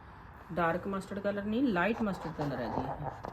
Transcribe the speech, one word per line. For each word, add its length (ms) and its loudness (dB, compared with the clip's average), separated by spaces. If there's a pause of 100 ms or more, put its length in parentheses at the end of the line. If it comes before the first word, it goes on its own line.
(520)
ਡਾਰਕ 340 2
ਮਸਟਰਡ 320 -2
ਕਲਰ 240 0
ਨਹੀਂ, 200 2
ਲਾਈਟ 400 4
ਮਸਟਰਡ 300 0
ਕਲਰ 280 -2
ਹੈ 80 0
ਜੀ 140 0
ਇਹ। 280 -4 (220)